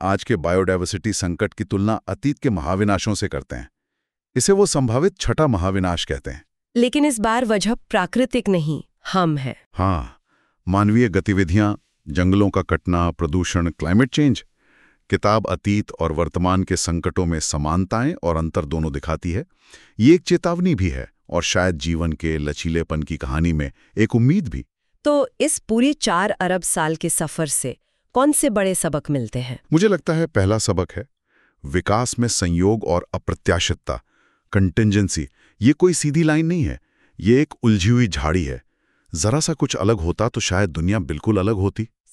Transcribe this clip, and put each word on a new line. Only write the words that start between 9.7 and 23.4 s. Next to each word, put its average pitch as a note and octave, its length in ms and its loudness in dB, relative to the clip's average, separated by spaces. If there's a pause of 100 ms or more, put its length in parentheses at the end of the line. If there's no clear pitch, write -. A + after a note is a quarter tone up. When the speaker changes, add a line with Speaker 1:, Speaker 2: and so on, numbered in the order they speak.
Speaker 1:
हाँ, F2 460 -2 (500)
मानवीय G#2 400 4
गतिविधियां, G2 680 2 (340)
जंगलों F#2 420 4
का F#2 120 0
कटना, F2 480 0
प्रदूषण, E2+ 600 -2
क्लाइमेट G#2 400 2
चेंज। D3 340 0 (680)
किताब G#2 360 2
अतीत G2+ 440 -2
और E2 220 -4
वर्तमान F2 500 0
के F2+ 140 -2
संकटों E2+ 500 -2
में E2 140 -2
समानताएं F2+ 840 -2
और E2 140 -2
अंतर E2 280 -2
दोनों D#2 280 -4
दिखाती D#2+ 400 -6
है। A2 120 -4 (560)
ये C#3 140 8
एक F3+ 80 2
चेतावनी F3 520 0
भी F#2 140 0
है C2 240 -8 (180)
और E2+ 120 0
शायद F2+ 360 0
जीवन E2 340 -2
के D#2+ 260 -4
लचीलेपन D#2 640 -4
की D2+ 140 -6
कहानी D2 360 -2